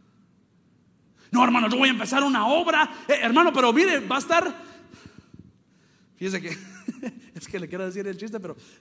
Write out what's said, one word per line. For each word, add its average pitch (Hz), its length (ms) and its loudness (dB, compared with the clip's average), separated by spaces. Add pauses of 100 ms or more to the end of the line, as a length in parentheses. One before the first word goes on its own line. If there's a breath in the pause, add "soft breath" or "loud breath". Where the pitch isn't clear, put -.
(1300 soft breath)
"No, 240 100 4
hermano, 240 260 2
yo 247 100 -2
voy 269 100 4
a 262 40 2
empezar 247 300 -2
una 254 240 0
obra, 320 640 0
eh, 277 140 2
hermano, 294 300 4
pero 247 200 4
mire, 320 280 4
va 226 160 -4
a - 20 0
estar". 339 360 0 (1600 soft breath)
Fíjese 185 260 -6
que, 175 80 -10
<laughs> - 840 -14
es - 140 -18
que 196 100 -8
le 175 100 -10
quiero 185 180 -8
decir 190 200 -8
el 190 120 -10
chiste, 220 200 -10
pero 170 160 -12 (260 loud breath)